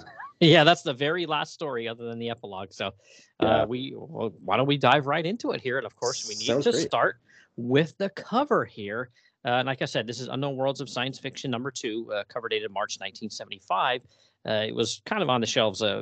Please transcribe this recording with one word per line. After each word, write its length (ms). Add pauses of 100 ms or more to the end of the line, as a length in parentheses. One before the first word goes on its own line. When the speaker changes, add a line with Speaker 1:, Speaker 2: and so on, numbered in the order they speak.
(180)
Speaker 1:
<laughs> 220
yeah, 240
that's 180
the 120
very 340
last 260
story 340
other 180
than 120
the 140
epilogue. 420
So, 140
uh, 40 (500)
Speaker 2:
Yeah. 240
Speaker 1:
we, 300
well, 380 (100)
why 140
don't 80
we 120
dive 280
right 180
into 280
it 100
here? 160
And 80
of 120
course, 300
we 60
need 120
Speaker 2:
Sounds 180
Speaker 1:
to 80
Speaker 2:
great. 160
Speaker 1:
start 300 (400)
with 420
the 100
cover 560
here. 460 (340)
Uh, 40
and 180
like 160
I 20
said, 220
this 120
is 80
Unknown 280
Worlds 260
of 80
Science 300
Fiction 320
number 180
two, 420
uh, 160
cover 220
dated 220
March 280
nineteen 300
seventy-five. 720 (460)
Uh, 200
it 60
was 320
kind 160
of 80
on 120
the 60
shelves, 360
uh, 180